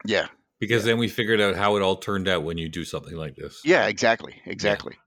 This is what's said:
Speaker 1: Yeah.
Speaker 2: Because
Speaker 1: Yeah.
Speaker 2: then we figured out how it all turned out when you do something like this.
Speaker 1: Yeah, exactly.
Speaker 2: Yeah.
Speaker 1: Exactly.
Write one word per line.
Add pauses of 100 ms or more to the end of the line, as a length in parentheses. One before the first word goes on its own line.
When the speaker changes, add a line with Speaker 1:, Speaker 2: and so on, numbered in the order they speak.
Speaker 1:
Yeah. (320)
Speaker 2:
Because
Speaker 1:
Yeah.
Speaker 2:
then
we
figured
out
how
it
all
turned
out
when
you
do
something
like
this.
Speaker 1:
Yeah,
exactly.
Speaker 2:
Yeah.
Speaker 1:
Exactly. (100)